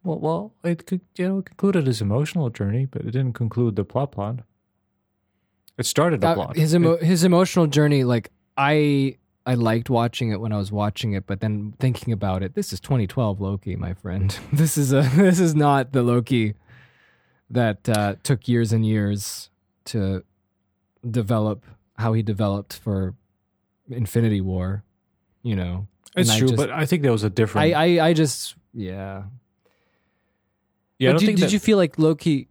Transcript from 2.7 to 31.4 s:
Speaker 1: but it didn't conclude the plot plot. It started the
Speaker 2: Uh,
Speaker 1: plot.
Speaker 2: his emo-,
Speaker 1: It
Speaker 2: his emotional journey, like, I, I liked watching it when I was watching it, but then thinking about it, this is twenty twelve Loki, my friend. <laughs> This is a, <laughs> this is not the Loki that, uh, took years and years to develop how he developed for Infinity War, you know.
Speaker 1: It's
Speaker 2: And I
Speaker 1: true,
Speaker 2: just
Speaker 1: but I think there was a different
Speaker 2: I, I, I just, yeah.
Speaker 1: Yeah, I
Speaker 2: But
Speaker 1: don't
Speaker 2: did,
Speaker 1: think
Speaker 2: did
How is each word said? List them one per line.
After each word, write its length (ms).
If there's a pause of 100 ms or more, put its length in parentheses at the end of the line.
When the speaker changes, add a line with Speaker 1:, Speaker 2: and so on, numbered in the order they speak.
Speaker 1:
but 160
it 100
didn't 220
conclude 420
the 80
plot 280
plot. 280 (1400)
It 80
started 360
the 60
Speaker 2:
Uh, 60
Speaker 1:
plot. 220
Speaker 2:
his 180
emo-, 200
Speaker 1:
It 100
Speaker 2:
his 200
emotional 420
journey, 380
like, 260 (260)
I, 640 (280)
I 80
liked 360
watching 400
it 100
when 120
I 40
was 160
watching 400
it, 140
but 140
then 380
thinking 340
about 300
it, 120
this 180
is 80
twenty 260
twelve 340
Loki, 360
my 160
friend. 520
<laughs> 80
This 260
is 140
a, 100
<laughs> 120
this 260
is 140
not 380
the 100
Loki 520 (960)
that, 380
uh, 340
took 260
years 240
and 140
years 640 (360)
to 380 (840)
develop 560 (320)
how 160
he 100
developed 500
for 420 (760)
Infinity 520
War, 420 (600)
you 120
know. 320 (300)
Speaker 1:
It's 140
Speaker 2:
And 60
I 20
Speaker 1:
true, 100
Speaker 2:
just 80
Speaker 1:
but 140
I 160
think 160
there 100
was 120
a 60
different 440
Speaker 2:
I, 240
I, 100
I 60
just, 400 (180)
yeah. 520 (1700)
Speaker 1:
Yeah, 120
I 20
Speaker 2:
But 20
Speaker 1:
don't 60
Speaker 2:
did, 60
Speaker 1:
think 120
Speaker 2:
did 100